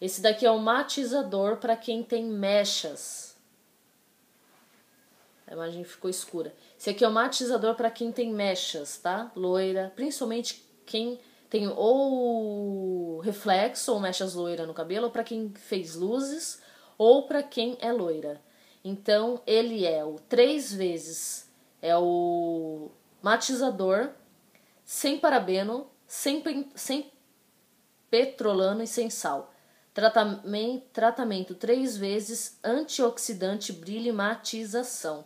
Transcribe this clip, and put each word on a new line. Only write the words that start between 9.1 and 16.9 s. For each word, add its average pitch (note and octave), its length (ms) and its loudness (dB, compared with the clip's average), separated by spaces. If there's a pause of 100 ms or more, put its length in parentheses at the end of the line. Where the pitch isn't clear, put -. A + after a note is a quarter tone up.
Loira, F#3+ 580 0
principalmente A#3+ 720 -4 (220)
quem A#3+ 340 -4 (300)
tem G#3 180 0
ou G#3 1500 2
reflexo G3+ 720 0
ou G#3+ 80 0
mechas F#3 320 -2
loira F3 340 -4
no D#3+ 60 -10
cabelo, E3+ 320 -4
ou A#3 80 -2
pra A#3 100 -4
quem A3 280 -6
fez F#3 440 -6
luzes, C4+ 680 -4 (340)